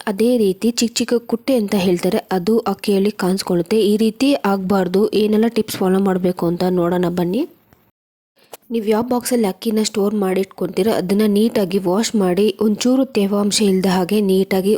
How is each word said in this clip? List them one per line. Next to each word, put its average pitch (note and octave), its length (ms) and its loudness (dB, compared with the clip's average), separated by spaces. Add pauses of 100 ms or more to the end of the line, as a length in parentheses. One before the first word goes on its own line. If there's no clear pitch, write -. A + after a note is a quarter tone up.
ಅದೇ A3 300 0
ರೀತಿ G#3+ 340 0
ಚಿಕ್ಕ A#3 280 -2
ಚಿಕ್ಕ A#3+ 160 -2
ಕುಟ್ಟೆ A#3 420 -2
ಅಂತ G#3 180 -2
ಹೇಳ್ತಾರೆ, F#3 440 0 (140)
ಅದು F#3+ 260 0
ಅಕ್ಕಿಯಲ್ಲಿ G3 520 0
ಕಾಣಿಸ್ಕೊಳ್ಳುತ್ತೆ. F#3 680 -2
ಈ G#3 160 2
ರೀತಿ A3+ 380 0
ಆಗಬಾರ್ದು. G3 800 0
ಏನೆಲ್ಲ G#3+ 340 2
ಟಿಪ್ಸ್ A3 280 -4
ಫಾಲೋ F#3+ 220 0
ಮಾಡಬೇಕು F#3 480 0
ಅಂತ F3 240 -2
ನೋಡೋಣ F3+ 380 0
ಬನ್ನಿ. F3+ 400 -2 (1200)
ನೀವು A3+ 160 -4
ಯಾವ A3 160 2
ಬಾಕ್ಸಲ್ಲಿ B3 440 0
ಅಕ್ಕಿನ G#3+ 360 -2
ಸ್ಟೋರ್ G#3 320 -2
ಮಾಡಿಟ್ಕೊತೀರೋ F#3+ 800 -2
ಅದನ್ನು G3 340 0
ನೀಟಾಗಿ G#3 520 0
ವಾಶ್ G3 380 0
ಮಾಡಿ F#3+ 440 2
ಒಂಚೂರು B3 440 0
ತೇವಾಂಶ G3+ 580 -2
ಇಲ್ಲದ F#3+ 240 2
ಹಾಗೆ F#3 340 0
ನೀಟಾಗಿ F#3+ 580 0